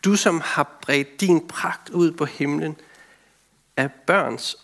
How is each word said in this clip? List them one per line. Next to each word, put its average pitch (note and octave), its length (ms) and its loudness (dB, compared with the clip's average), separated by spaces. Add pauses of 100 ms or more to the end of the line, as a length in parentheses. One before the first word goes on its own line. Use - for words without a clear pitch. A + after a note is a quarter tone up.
Du, G3+ 100 6
som E3+ 260 2
har - 400 -2
bredt C#3 400 -2
din E3+ 260 4
pragt - 420 -8
ud F3 220 2
på D#3+ 140 -2
himlen, D3+ 500 -4 (1000)
af C3+ 140 -2
børns D3 720 -2